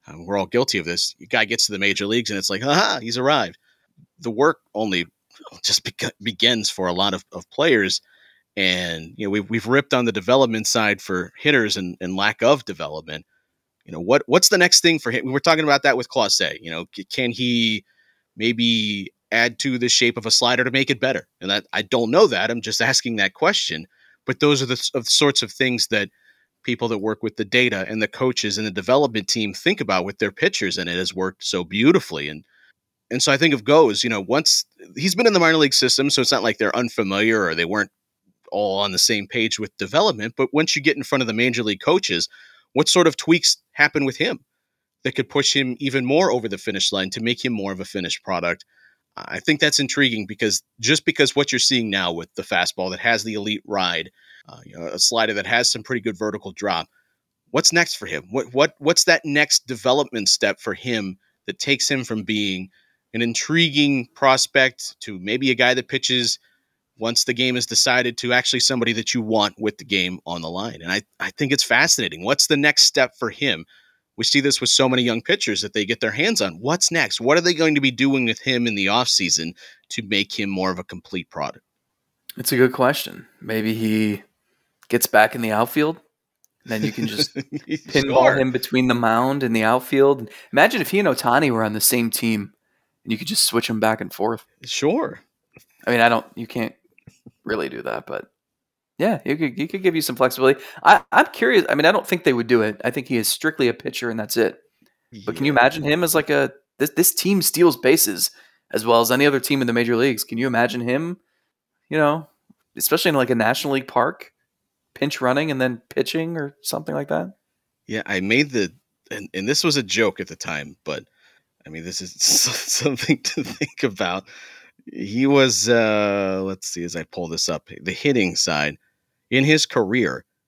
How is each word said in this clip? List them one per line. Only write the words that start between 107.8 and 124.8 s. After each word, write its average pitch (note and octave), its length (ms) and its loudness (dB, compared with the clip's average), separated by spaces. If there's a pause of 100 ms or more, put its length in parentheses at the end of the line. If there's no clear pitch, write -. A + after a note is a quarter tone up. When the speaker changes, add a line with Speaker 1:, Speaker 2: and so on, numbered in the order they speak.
Speaker 2:
as G#2+ 160 -4
well A#2 140 6
as A#2 100 2
any C#3 160 4
other C#3 120 2
team C#3 220 -2
in B2 60 0
the A#2+ 60 0
major A#2+ 220 0
leagues. A#2+ 280 0
Can A#2 160 -8
you C3+ 80 0
imagine A#2+ 340 0
him, D3+ 360 -4 (720)
you D3+ 100 -2
know, D3+ 280 2 (480)
especially - 340 0
in, D3+ 60 4
like, B2+ 140 4
a B2 60 2
National B2 380 0
League C3 140 -2
park, - 440 -2 (640)
pinch - 260 -4
running C#3+ 300 0
and C3 100 -4
then B2 180 -2 (100)
pitching D#3+ 460 -4
or C#3+ 280 -8
something D#3 320 -6
like C#3+ 140 -6
that? F3 260 -2 (500)
Speaker 1:
Yeah, A2 220 -6
I G2 140 -2
made B2+ 280 2
the, G#2 240 -2 (380)
and, - 200 -12
and F#2+ 160 -6
this D3 160 0
was D3 140 0
a B2 60 0
joke G#2 360 0
at G2 80 -8
the E2+ 80 -16
time, D2 480 -10
but D2+ 200 -8 (640)
I - 20 -18
mean, D#2+ 160 -14
this F2+ 160 -10
is F#2 120 -14
<laughs> - 60 -12
something - 1040 0
to - 220 -4
think - 400 -6
about. F#2+ 440 -4 (640)